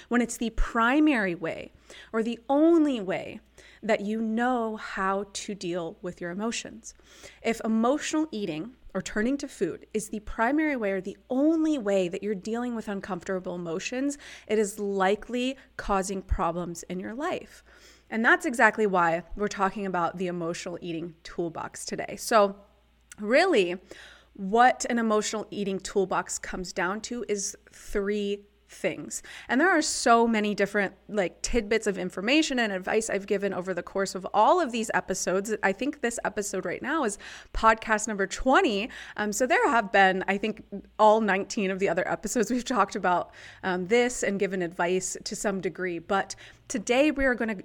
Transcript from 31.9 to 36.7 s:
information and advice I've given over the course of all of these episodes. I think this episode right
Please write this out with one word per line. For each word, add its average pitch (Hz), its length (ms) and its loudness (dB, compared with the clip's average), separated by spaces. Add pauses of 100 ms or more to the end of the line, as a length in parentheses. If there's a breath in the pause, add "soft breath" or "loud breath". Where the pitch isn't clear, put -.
information 247 580 0
and 220 160 0
advice 202 380 0
I've 202 160 -2
given 196 260 0
over 180 220 -4
the 175 80 -4
course 190 320 -4
of 190 180 -8
all 269 260 6
of 285 120 0
these 226 220 -2
episodes. 190 680 -2
I 190 100 2
think 254 300 -4
this 233 240 -4
episode 196 400 -4
right 170 160 -6